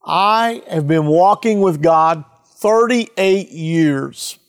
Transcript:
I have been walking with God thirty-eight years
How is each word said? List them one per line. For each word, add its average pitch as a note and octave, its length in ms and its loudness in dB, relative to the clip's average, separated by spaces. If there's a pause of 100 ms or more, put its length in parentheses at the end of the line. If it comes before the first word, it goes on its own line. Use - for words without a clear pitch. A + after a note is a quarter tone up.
I G#3+ 640 -2
have D#3 180 -4
been D#3 200 0
walking G3 520 2
with F3 220 0
God D#3+ 420 2 (220)
thirty-eight G#3+ 1040 -2
years D#3 1000 -4